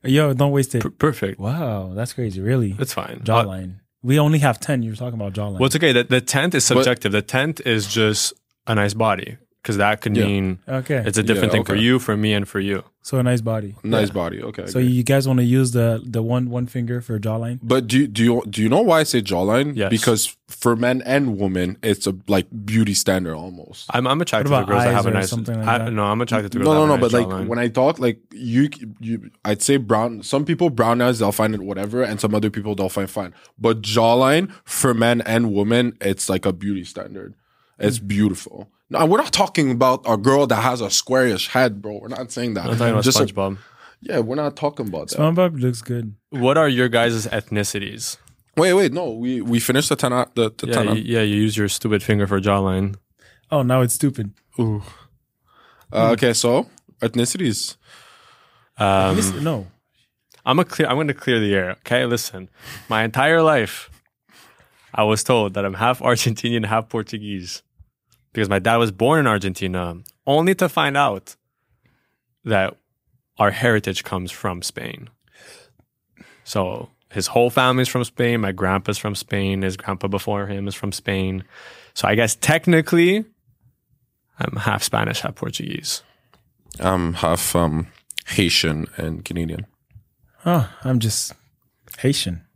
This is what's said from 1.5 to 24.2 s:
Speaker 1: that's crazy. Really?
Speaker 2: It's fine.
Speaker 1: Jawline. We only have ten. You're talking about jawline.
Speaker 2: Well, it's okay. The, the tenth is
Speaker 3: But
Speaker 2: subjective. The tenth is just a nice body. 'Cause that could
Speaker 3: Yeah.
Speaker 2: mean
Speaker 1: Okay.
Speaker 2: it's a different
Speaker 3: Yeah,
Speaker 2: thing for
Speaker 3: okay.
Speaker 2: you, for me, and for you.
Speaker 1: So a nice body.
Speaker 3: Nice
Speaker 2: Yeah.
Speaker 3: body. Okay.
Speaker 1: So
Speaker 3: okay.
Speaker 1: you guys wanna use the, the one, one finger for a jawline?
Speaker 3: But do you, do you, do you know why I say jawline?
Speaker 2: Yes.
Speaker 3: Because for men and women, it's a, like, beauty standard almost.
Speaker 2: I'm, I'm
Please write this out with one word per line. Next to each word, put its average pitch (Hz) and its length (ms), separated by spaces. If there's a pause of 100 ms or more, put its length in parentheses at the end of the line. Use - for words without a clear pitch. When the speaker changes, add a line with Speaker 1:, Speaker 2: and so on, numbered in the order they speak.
Speaker 1:
that's 113 180
crazy. 101 280
Really? 110 400
Speaker 2:
It's 135 120
fine. - 300
Speaker 1:
Jawline. 95 540 (260)
We 135 160
only 151 220
have 139 180
ten. 131 240
You're 110 140
talking 123 180
about 101 200
jawline. 104 260
Speaker 2:
Well, 131 60
it's 135 100
okay. 151 160
The, 120 100
the 127 180
tenth 147 360
is 117 120
Speaker 3:
But 127 100
Speaker 2:
subjective. 123 340
The 104 100
tenth 147 420
is 110 220
just 107 460 (340)
a 113 80
nice 104 180
body. 110 440 (320)
'Cause 107 80
that 104 240
could 104 160
Speaker 3:
Yeah. 113 80
Speaker 2:
mean 95 420
Speaker 1:
Okay. 131 400
Speaker 2:
it's 104 120
a 107 40
different 101 300
Speaker 3:
Yeah, 107 60
Speaker 2:
thing - 60
for 98 100
Speaker 3:
okay. 107 80
Speaker 2:
you, 123 160
for 113 180
me, 107 160
and 101 160
for 104 100
you. 98 240 (200)
Speaker 1:
So - 160
a 127 40
nice 123 200
body. 110 320 (100)
Speaker 3:
Nice 107 240
Speaker 2:
Yeah. 95 60
Speaker 3:
body. 92 280
Okay. 101 240
Speaker 1:
So 107 120
Speaker 3:
okay. 127 100
Speaker 1:
you 123 140
guys 135 260
wanna 127 140
use 123 300
the, 117 320
the 113 180
one, 123 280
one 123 160
finger 120 360
for 117 140
a 104 40
jawline? 117 420
Speaker 3:
But 123 240
do 123 140
you, 147 60
do 110 180
you, 120 240
do 107 140
you 110 80
know 160 120
why 165 180
I - 40
say 127 180
jawline? 104 540
Speaker 2:
Yes. 101 140
Speaker 3:
Because 113 460 (120)
for - 260
men 123 320
and 127 320
women, 92 440
it's 104 240
a, 98 80 (140)
like, 95 180 (180)
beauty 107 300
standard 92 400
almost. 87 560
Speaker 2:
I'm, 123 160
I'm 143 160